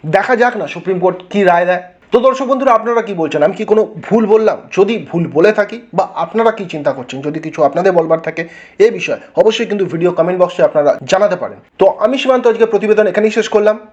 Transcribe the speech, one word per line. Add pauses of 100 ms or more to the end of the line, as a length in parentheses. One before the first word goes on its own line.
(140)
দেখা
যাক
না
সুপ্রিম
কোর্ট (140)
কী (100)
রায়
দেয়। (300)
তো
দর্শক
বন্ধুরা,
আপনারা
কি
বলছেন?
আমি
কি
কোনো (240)
ভুল (100)
বললাম? (200)
যদি (160)
ভুল (120)
বলে
থাকি (200)
বা (180)
আপনারা
কি (100)
চিন্তা
করছেন, (100)
যদি
কিছু
আপনাদের
বলবার
থাকে (440)
এ (100)
বিষয়ে, (200)
অবশ্যই
কিন্তু
ভিডিও
কমেন্ট
বক্সে
আপনারা (200)
জানাতে
পারেন। (200)
তো (200)
আমি
সীমান্ত
আজকে
প্রতিবেদন
এখানেই
শেষ
করলাম। (180)